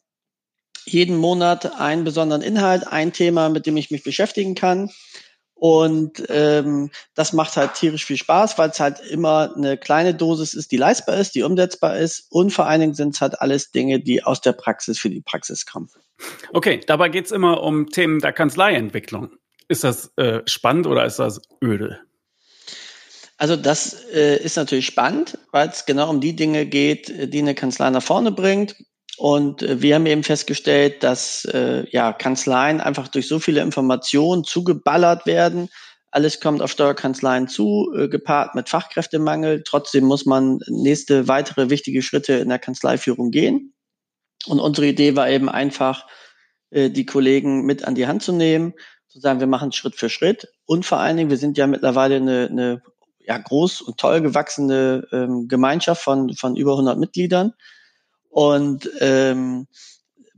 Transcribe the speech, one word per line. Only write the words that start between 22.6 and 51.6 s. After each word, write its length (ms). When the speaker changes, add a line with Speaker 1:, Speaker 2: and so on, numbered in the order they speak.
Speaker 1:
Also 180
das, 580
äh, 300
ist 140
natürlich 300
spannend, 520
weil's 340
genau 240
um 100
die 140
Dinge 320
geht, 420
äh, 200
die 100
eine 160
Kanzlei 360
nach 120
vorne 300
bringt. 420
Und, 440
äh, 200
wir 120
haben 120
eben 160
festgestellt, 800
dass, 420
äh, 460
ja, 240
Kanzleien 680
einfach 280
durch 200
so 100
viele 220
Informationen 840
zugeballert 840
werden. 420
Alles 300
kommt 220
auf 80
Steuerkanzleien 760
zu, 480
äh, 140
gepaart 460
mit 160
Fachkräftemangel. 920
Trotzdem 400
muss 200
man 420
nächste 600
weitere 400
wichtige 320
Schritte 320
in 160
der 100
Kanzleiführung 720
gehen. 440
Und 140
unsere 260
Idee 280
war 140
eben 220
einfach, 560
äh, 180
die 180
Kollegen 580
mit 200
an 100
die 120
Hand 160
zu 100
nehmen, 400
zu 120
sagen, 200
wir 60
machen 260
Schritt 220
für 140
Schritt. 400
Und 220
vor 120
allen 200
Dingen, 120
wir 80
sind 200
ja 80